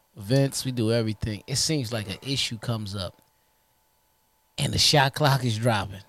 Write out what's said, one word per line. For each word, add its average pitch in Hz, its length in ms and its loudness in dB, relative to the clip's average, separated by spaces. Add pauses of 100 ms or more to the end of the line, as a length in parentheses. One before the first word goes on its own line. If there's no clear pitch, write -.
(160)
events, 131 480 0
we 131 80 -4
do 113 180 2
everything, 110 560 -2
it 131 100 -4
seems 127 360 -2
like 104 160 -6
an 92 140 -8
issue 131 340 -4
comes 107 400 -6
up. 87 240 -8 (1400)
And 135 160 -2
the 101 60 -2
shot 135 360 4
clock 135 300 2
is 110 140 0
dropping. 98 500 0